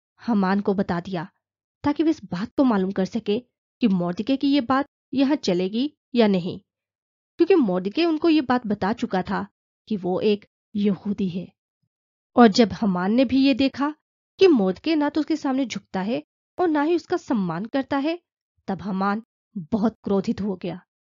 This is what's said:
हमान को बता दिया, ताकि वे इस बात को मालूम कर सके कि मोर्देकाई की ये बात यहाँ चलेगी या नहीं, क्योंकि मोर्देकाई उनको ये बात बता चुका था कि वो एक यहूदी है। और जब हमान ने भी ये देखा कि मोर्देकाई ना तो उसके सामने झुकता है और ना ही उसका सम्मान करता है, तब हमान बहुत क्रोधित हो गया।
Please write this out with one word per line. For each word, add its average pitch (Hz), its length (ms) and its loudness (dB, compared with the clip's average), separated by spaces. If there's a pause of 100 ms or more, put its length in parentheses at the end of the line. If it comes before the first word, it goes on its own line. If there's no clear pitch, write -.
(260)
हमान 202 340 2
को 202 140 -2
बता 185 260 -2
दिया, 175 280 -8 (560)
ताकि 294 180 0
वे 311 80 2
इस 302 140 -4
बात 180 320 -6
को 294 80 4
मालूम 196 260 2
कर 190 140 -2
सके 208 340 -4 (420)
कि 247 80 4
मोर्देकाई 185 480 -2
की 277 120 -2
ये 285 120 2
बात 269 260 0 (280)
यहाँ 269 220 2
चलेगी 196 600 -2 (180)
या 233 120 4
नहीं, 185 340 -2 (760)
क्योंकि 339 180 4
मोर्देकाई 202 500 0
उनको 330 240 0
ये 311 120 4
बात 247 260 -2
बता 202 260 -2
चुका 196 300 -4
था 190 240 -6 (420)
कि 214 80 -4
वो 180 240 -4
एक 208 260 0 (300)
यहूदी 202 520 -2
है। 175 240 -8 (840)
और 240 120 10
जब 214 240 2
हमान 185 400 -2
ने 247 120 4
भी 262 200 2
ये 277 100 4
देखा 269 400 -2 (440)
कि 381 80 8
मोर्देकाई 247 480 2
ना 294 140 0
तो 294 120 -2
उसके 302 160 -2
सामने 269 300 -2
झुकता 196 340 -8
है 233 220 -4 (360)
और 359 100 0
ना 294 140 2
ही 330 140 2
उसका 359 200 -4
सम्मान 196 480 -4
करता 269 320 -4
है, 320 240 -2 (460)
तब 156 160 -6
हमान 202 400 -4 (360)
बहुत 214 460 -2
क्रोधित 196 360 -2
हो 196 160 -4
गया। 175 300 -10 (140)